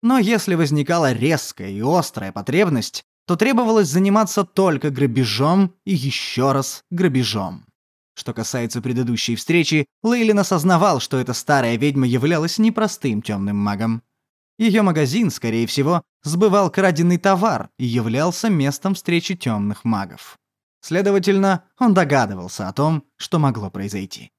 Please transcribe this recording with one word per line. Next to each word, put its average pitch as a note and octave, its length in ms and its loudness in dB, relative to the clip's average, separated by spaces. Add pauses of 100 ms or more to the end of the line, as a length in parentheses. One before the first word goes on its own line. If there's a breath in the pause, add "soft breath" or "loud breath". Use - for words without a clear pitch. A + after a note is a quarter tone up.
Но B3 160 2
если G3+ 380 2
возникала D3+ 560 2
резкая A#2 600 -2
и G2+ 100 -6
острая B2 500 -2
потребность, C3+ 720 -2 (240)
то F3 80 0
требовалось A3+ 540 2
заниматься G3 560 2
только D#3+ 460 0
грабежом C3+ 920 2
и G3 100 -2
ещё C3+ 600 -2
раз - 360 -4
грабежом. B2 760 -2 (560)
Что A#2 140 -10
касается A#2 480 -6
предыдущей A#2+ 520 -2
встречи, D#3 520 0 (160)
Лейлин A3+ 340 2
осознавал, F3 640 2
что - 180 -4
эта C#3+ 160 -4
старая B2 420 0
ведьма C#3 300 0
являлась D3+ 540 0
непростым G#3+ 640 0
тёмным G2+ 340 -4
магом. G#2 460 -2 (560)
Её G#3+ 240 2
магазин, D3+ 480 0
скорее A#2 340 -2
всего, C3+ 380 0 (180)
сбывал F#3 480 2
краденый F3 480 2
товар F3+ 520 0 (100)
и B2+ 60 -2
являлся B2 600 -2
местом D#3+ 460 0
встречи F3 400 -2
тёмных G#2 520 -4
магов. G2 520 -4 (440)
Следовательно, G3 840 2 (160)
он A3+ 160 4
догадывался G#2+ 720 0
о F#2+ 60 -8
том, D3+ 320 0 (120)
что - 220 -4
могло C#3 320 0
произойти. G2 680 -10